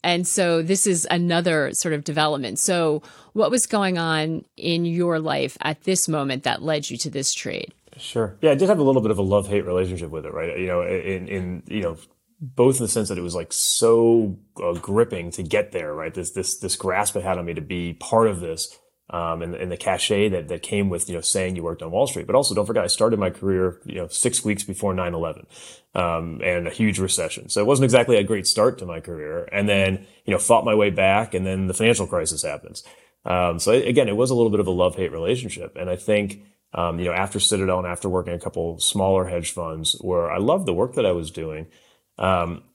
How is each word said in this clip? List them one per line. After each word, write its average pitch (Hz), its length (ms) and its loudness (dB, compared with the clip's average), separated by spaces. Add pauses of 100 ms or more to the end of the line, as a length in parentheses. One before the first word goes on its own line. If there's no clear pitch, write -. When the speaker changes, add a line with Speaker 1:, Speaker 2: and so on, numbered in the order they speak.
Speaker 1:
And 175 240 0
so 170 340 2
this 185 240 0
is 180 240 0
another 170 640 2
sort 160 220 -2
of 147 80 -6
development. 147 560 0
So 165 420 0 (320)
what 214 160 2
was 233 160 2
going 190 320 0
on 160 480 -2 (100)
in 170 300 0
your 170 340 0
life 143 420 -2
at 156 200 -4
this - 260 0
moment 139 360 -2
that - 180 0
led 151 300 -4
you 120 60 -8
to 147 120 -6
this 135 240 -4
trade? - 400 -8 (240)
Speaker 2:
Sure. - 440 -4
Yeah, 160 100 6
I 135 40 6
did 185 140 4
have 208 80 6
a 151 60 4
little 135 180 6
bit 107 80 0
of 104 80 2
a 101 60 2
love-hate 98 420 2
relationship 90 460 -2
with 78 160 -8
it, 76 60 -10
right? 82 260 -4
You 92 80 -2
know, 87 160 0
in, 92 440 -4
in, 90 380 -6
you 104 160 -4
know, 82 160 -4 (440)
both 131 360 4
in 123 60 0
the 101 60 -2
sense 107 200 -2
that 95 80 -4
it 90 40 -4
was, 87 140 -6
like, 85 160 -6
so, 117 880 4 (240)
uh, 87 80 0
gripping 90 580 -2
to 87 140 -8
get - 300 -2
there, 78 200 -6
right? 80 200 -8
This, 87 180 -6
this, - 280 -6
this - 180 -4
grasp 95 400 -2
it 90 60 -4
had 95 140 -2
on 87 60 -6
me 85 100 -6
to 82 60 -6
be 85 360 -6
part 113 340 4
of 92 100 -2
this, 80 380 -8 (320)
um, 85 320 -4
and, 85 140 -6
and 90 140 -6
the 87 60 -4
cachet 101 540 2
that, 85 180 -4
that 87 140 -6
came 101 280 0
with, 85 200 -4
you 90 60 -6
know, 82 60 -6
saying 92 360 -2
you 82 60 -8
worked 82 180 -6
on 82 100 -10
Wall 123 160 2
Street. 131 200 -8
But 127 100 4
also, 139 180 2
don't 101 100 2
forget, 104 200 0
I - 20 -4
started 113 320 2
my 95 100 2
career, 92 540 0
you - 120 -12
know, 87 120 -6
six - 380 -2
weeks 104 180 -2
before 98 300 -4
nine 90 200 -2
eleven, 82 340 -6 (480)
um, 82 460 -2
and 87 240 0
a 80 40 -6
huge 104 280 0
recession. 92 520 -4
So - 100 0
it 104 80 2
wasn't 135 180 4
exactly 120 300 6
a 101 80 4
great 98 240 -2
start 110 300 2
to 95 80 -12
my 82 160 -10
career. 80 500 -8
And 101 160 0
then, 95 380 2 (180)
you 107 80 -4
know, 92 80 2
fought 113 240 6
my 110 120 4
way 104 160 4
back, 95 420 2
and 95 120 -2
then 95 220 0
the 90 60 -2
financial 110 340 2
crisis 80 360 -2
happens. - 420 -10 (400)
Um, 87 340 0
so 107 140 4
again, 127 340 4
it 101 80 -2
was 127 160 2
a 127 40 2
little 117 160 4
bit 104 100 2
of 87 60 2
a 92 40 0
love-hate 90 400 0
relationship. 90 640 -4
And 90 140 -6
I 90 80 -2
think, 104 440 0 (320)
um, 85 260 -2
you 90 60 -2
know, 87 60 0
after 95 300 -2
Citadel 95 380 2
and 90 80 -4
after 87 200 -6
working 90 260 -2
a 85 60 -6
couple 85 400 -6
smaller 95 460 2
hedge 87 260 -4
funds 80 480 -2
where 85 320 0
I 85 60 -2
loved 156 300 2
the 90 60 0
work 117 220 0
that 123 100 0
I 92 60 4
was 80 200 -4
doing, 80 360 -10 (520)
um, 87 440 0 (120)